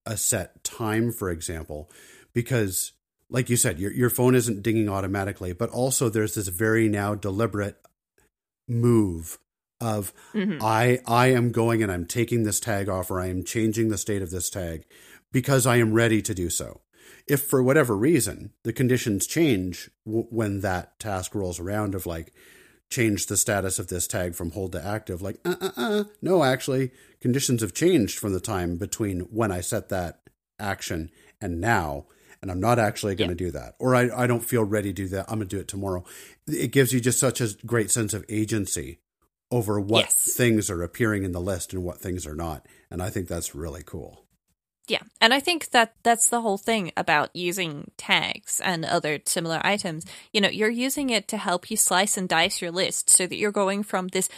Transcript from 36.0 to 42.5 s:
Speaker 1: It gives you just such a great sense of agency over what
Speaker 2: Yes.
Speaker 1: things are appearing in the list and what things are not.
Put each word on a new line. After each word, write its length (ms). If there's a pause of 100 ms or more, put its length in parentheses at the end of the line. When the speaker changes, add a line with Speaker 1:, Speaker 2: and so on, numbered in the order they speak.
Speaker 1:
It 240
gives 220
you 60
just 200
such 220
a 80 (160)
great 260
sense 220
of 160
agency 720 (500)
over 300
what 260
Speaker 2:
Yes. 300
Speaker 1:
things 340
are 140
appearing 400
in 80
the 100
list 320
and 100
what 160
things 260
are 100
not. 300 (240)